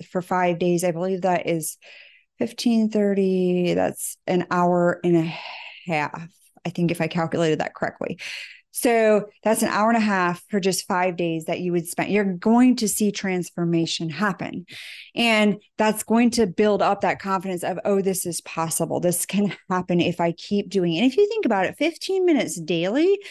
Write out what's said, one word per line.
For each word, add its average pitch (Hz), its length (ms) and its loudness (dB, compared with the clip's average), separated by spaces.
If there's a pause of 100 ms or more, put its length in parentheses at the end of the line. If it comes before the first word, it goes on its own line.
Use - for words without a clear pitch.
for 180 140 -6
five 180 380 0
days, 175 240 2
I 180 80 0
believe 180 300 -4
that 180 260 0
is 165 300 -4 (600)
fifteen, 226 500 0
thirty, 185 840 2
that's - 440 -4 (100)
an 180 240 0
hour 175 500 2
and 175 140 4
a 165 180 0 (520)
half. 165 420 -4 (360)
I 170 60 -6
think 170 220 0
if - 80 -4
I 160 80 -2
calculated 160 500 0
that - 160 -4
correctly. - 460 -6 (500)
So 220 560 2 (160)
that's 214 200 2
an 214 80 0
hour 214 180 2
and 233 80 4
a 226 40 2
half 185 500 0
for 202 100 0
just 185 260 -2
five 180 300 0
days 165 300 -2
that - 120 -4
you 180 140 -4
would 170 160 -2
spend. - 240 -4
You're 208 120 2
going 233 520 4
to 220 100 -2
see 202 240 0
transformation 170 1000 -2
happen. 175 580 -6 (500)
And 214 400 2 (220)
that's 214 260 2
going 233 280 4
to 233 140 2
build 208 340 2
up 196 200 0
that 160 180 0
confidence 190 460 -4
of, 175 200 -4
"Oh, 196 160 2
this 185 240 -2
is 175 180 -6
possible. 160 580 -4
This 175 260 0
can 196 300 -2 (120)
happen 180 320 0
if 170 200 0
I 170 100 2
keep 202 380 -4
doing 175 260 0
it." 160 40 -2
And 226 120 4
if - 60 -6
you 403 100 6
think 427 180 -2
about 196 200 2
it, - 120 -4
fifteen 349 480 -2
minutes 247 360 2
daily 202 580 0 (120)